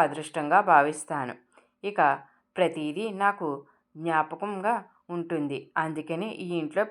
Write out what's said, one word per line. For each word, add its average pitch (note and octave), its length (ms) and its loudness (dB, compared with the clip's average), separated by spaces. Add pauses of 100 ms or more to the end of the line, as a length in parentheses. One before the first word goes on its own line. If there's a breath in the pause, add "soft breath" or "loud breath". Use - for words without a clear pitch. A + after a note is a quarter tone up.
అదృష్టంగా D3+ 540 2 (100)
భావిస్తాను, D3 640 4 (500 soft breath)
ఇక G3+ 160 -2 (560 soft breath)
ప్రతిదీ E3 500 0 (160)
నాకు G3+ 280 0 (460 soft breath)
జ్ఞాపకంగా E3+ 800 -2 (400 soft breath)
ఉంటుంది, D#3+ 420 -4 (200)
అందుకని D#3+ 520 -4 (160)
ఈ - 20 -8 (140)
ఇంట్లో D#3 300 -2